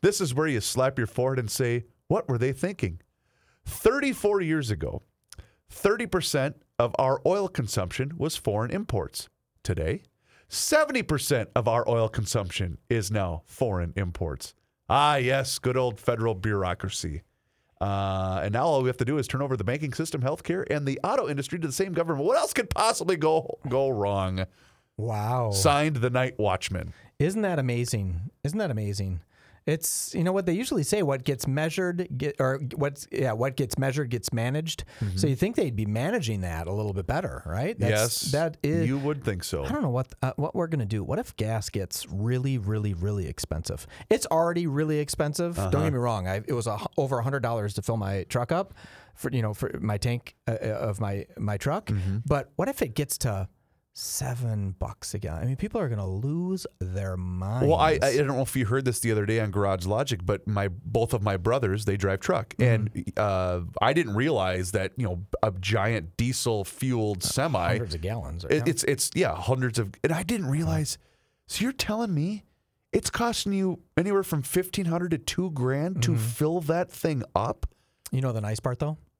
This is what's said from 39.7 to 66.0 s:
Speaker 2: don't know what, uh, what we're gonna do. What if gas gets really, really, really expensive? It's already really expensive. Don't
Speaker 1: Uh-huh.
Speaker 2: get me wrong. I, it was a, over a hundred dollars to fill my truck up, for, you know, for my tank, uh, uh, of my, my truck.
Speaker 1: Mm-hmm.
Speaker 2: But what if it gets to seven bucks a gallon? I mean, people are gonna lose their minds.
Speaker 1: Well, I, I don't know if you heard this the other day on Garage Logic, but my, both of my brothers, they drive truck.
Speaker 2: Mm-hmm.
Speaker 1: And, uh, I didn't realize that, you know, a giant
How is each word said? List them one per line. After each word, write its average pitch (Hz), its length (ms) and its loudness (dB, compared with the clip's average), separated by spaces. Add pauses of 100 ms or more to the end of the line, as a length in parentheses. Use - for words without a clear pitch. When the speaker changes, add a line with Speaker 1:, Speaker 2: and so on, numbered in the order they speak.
Speaker 2:
don't 294 80 0
know 180 80 2
what, 123 180 0 (140)
uh, - 160 -2
what - 180 -2
we're 170 120 0
gonna 151 180 -2
do. 104 180 0
What - 160 -2
if - 160 -8
gas 110 340 -2
gets - 400 -6
really, 127 480 0
really, 104 360 0
really 95 340 -2
expensive? - 580 -6 (240)
It's - 180 4
already 170 400 2
really 151 320 2
expensive. 151 580 -2
Don't 98 80 0 (100)
Speaker 1:
Uh-huh. 147 80 4
Speaker 2:
get 160 80 2
me 131 80 0
wrong. 110 300 0
I, 101 180 -2
it 151 60 -2
was 117 140 0
a, 107 120 -2 (160)
over 135 240 0
a 117 40 -2
hundred 135 200 0
dollars 113 300 -2
to - 80 -4
fill 113 160 -2
my 98 320 -2
truck 120 240 0
up, 190 200 -2 (420)
for, - 160 -4
you 127 100 0
know, 107 120 -2
for - 280 -4
my 104 160 0
tank, 120 400 -4 (100)
uh, 117 40 0 (120)
uh, 113 40 -2 (120)
of 107 220 -2
my, 101 240 -4 (120)
my 104 200 -2
truck. 160 300 -2
Speaker 1:
Mm-hmm. 98 380 0
Speaker 2:
But 139 300 0
what 196 140 0
if - 120 -2
it 117 140 0
gets - 240 -2
to 98 300 -2 (500)
seven 117 800 -4
bucks - 380 -8
a - 20 -2
gallon? 82 240 -4
I 90 60 -2
mean, 131 80 0
people 208 260 -2
are 151 80 0
gonna 104 180 -2
lose 156 600 -2 (120)
their 92 380 -4
minds. 92 500 0
Speaker 1:
Well, 160 120 6
I, 156 240 6
I 135 140 4
don't 143 100 4
know 131 160 0
if - 120 -4
you 127 120 2
heard 131 180 2
this 120 140 0
the 117 120 0
other 107 140 2
day 113 140 2
on 107 100 0
Garage 95 380 0
Logic, 113 360 0
but 98 220 0
my, 101 220 0
both 110 480 0
of 101 80 0
my 101 120 2
brothers, 107 500 2
they 101 120 2
drive 98 220 2
truck. - 380 0
Speaker 2:
Mm-hmm. 117 60 4
Speaker 1:
And, 110 540 2
uh, 92 440 2 (200)
I 117 120 6
didn't 156 200 2
realize 95 600 2
that, 98 240 0
you 123 100 0
know, 90 160 -4 (180)
a 110 100 2
giant 98 640 0